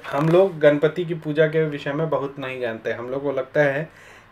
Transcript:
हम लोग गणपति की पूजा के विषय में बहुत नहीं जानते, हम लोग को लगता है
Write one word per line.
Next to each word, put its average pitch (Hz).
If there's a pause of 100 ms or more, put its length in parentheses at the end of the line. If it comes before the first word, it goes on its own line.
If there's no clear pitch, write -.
(120)
हम 147
लोग 175
गणपति 151
की 165
पूजा 156
के 160
विषय 143
में 156
बहुत 139
नहीं 131
जानते, 113
हम 120
लोग 139
को 139
लगता 131
है 147 (420)